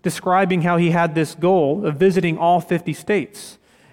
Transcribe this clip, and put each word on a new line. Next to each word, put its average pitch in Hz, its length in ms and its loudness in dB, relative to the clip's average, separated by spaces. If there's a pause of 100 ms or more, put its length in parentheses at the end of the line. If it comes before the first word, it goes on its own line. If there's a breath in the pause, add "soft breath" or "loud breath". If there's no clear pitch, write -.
describing 185 600 0
how 175 140 2
he 170 140 2
had 170 240 0
this 156 220 -2
goal 175 500 0
of 151 100 -2
visiting 175 400 2
all 170 240 2
fifty 170 320 -4
states. - 640 -6 (340 soft breath)